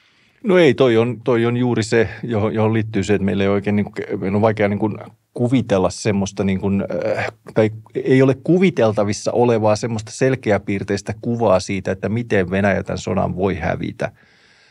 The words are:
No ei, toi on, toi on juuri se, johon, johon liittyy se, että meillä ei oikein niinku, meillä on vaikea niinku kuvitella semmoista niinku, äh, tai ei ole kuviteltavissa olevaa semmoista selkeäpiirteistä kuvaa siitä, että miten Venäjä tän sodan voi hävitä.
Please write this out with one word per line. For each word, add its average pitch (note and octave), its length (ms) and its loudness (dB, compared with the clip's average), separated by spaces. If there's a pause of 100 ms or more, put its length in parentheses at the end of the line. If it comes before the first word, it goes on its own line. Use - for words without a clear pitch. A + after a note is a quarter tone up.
(420)
No F#3 160 2
ei, D3+ 160 6
toi B2 220 4
on, A2+ 280 0
toi A#2 220 2
on A#2+ 100 0
juuri A#2+ 260 2
se, A2 260 2 (140)
johon, A2 320 -2
johon A2 180 2
liittyy A2 300 -2
se, G2+ 120 0
että F#2+ 100 0
meillä G2 200 0
ei G2 40 2
oikein G2+ 280 0
niinku, G2+ 160 -2 (280)
meillä F#2+ 160 -2
on G#2 60 2
vaikea A2 260 2
niinku G#2 220 -2 (440)
kuvitella A2 560 0
semmoista G2 540 -4
niinku, G2 260 -2 (460)
äh, - 100 -4 (280)
tai A2 160 2 (240)
ei C3 280 4
ole C3+ 220 4
kuviteltavissa A2+ 880 2
olevaa A2 440 2
semmoista A2+ 360 -8
selkeäpiirteistä G2+ 1120 -2
kuvaa A2+ 380 2
siitä, G2 320 -6
että - 160 -6
miten G#2 420 -2
Venäjä F#2+ 320 0
tän F#2 160 -6
sodan F#2+ 380 -4
voi F#2 180 -2
hävitä. - 580 -6 (580)